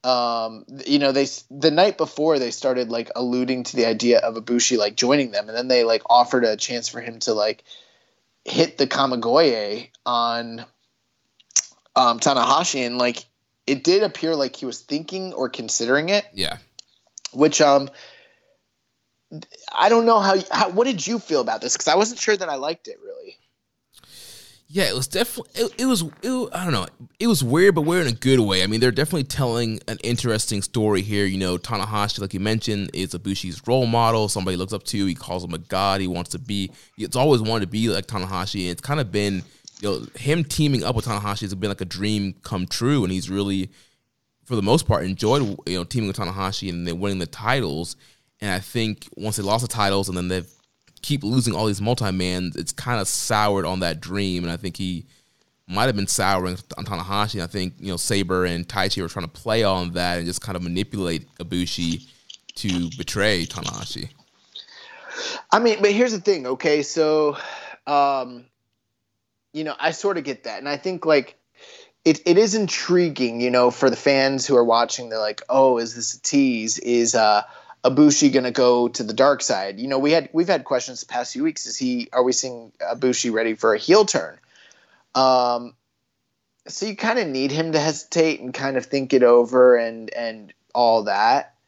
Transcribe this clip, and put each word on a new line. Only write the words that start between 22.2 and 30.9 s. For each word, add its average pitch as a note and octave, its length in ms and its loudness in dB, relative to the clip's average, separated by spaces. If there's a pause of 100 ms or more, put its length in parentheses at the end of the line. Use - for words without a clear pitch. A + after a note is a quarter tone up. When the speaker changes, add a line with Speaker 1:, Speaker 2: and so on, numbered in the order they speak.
Speaker 1:
sure G#3+ 160 2
that F3+ 120 -6
I D3 80 -4
liked D3 320 -8
it, G#2 140 -16
really. - 340 -16 (1300)
Speaker 2:
Yeah, F3 160 0
it G#2 100 0
was C3 120 -2
definitely, - 560 -4
it, - 160 -2
it B3+ 80 0
was, A3+ 160 2
it, A#3+ 500 -4
I F#3 120 -6
don't E3+ 80 0
know, F#2+ 140 -2 (340)
it A3+ 60 -2
was D#3 180 2
weird, E3 300 6
but D#3 80 2
weird E3+ 240 2
in A#2 60 -2
a A2+ 40 -4
good C3 240 4
way. G2 220 4
I F#2+ 40 2
mean, A2 140 0
they're B2+ 100 6
definitely D3 340 -2
telling A#2 640 -2
an A2+ 140 -8
interesting A2 600 -2
story G#2+ 380 2